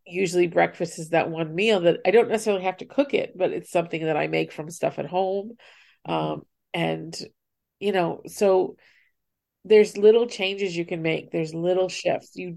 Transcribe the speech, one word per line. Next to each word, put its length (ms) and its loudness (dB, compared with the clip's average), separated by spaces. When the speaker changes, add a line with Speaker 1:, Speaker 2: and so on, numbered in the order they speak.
Speaker 1:
usually 400 0
breakfast 540 -2
is 100 -12
that 220 0
one 240 -6
meal 240 2
that 260 4
I 60 4
don't 180 6
necessarily 360 -2
have 120 -2
to 80 -14
cook 300 0
it, 200 -4
but 160 0
it's 200 -10
something 340 -2
that 100 0
I 120 -2
make 240 -2
from 180 -12
stuff 300 -4
at 80 -6
home. 460 -4
Speaker 2:
Mm-hmm. 40 -6
Speaker 1:
Um, 300 -2
and, 480 -4
you 120 -2
know, 360 0
so 480 2
there's 320 6
little 280 6
changes 500 -4
you 100 -2
can 160 -6
make. 300 -2
There's 220 -4
little 360 0
shifts. 460 -4
You 220 -10